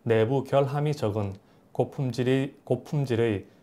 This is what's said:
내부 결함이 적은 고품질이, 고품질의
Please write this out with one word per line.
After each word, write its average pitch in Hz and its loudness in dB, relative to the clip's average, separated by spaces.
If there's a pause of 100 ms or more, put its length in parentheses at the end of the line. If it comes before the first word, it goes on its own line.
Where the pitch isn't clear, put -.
내부 117 2
결함이 143 0
적은 101 -2 (360)
고품질이, 131 -2
고품질의 120 -2 (180)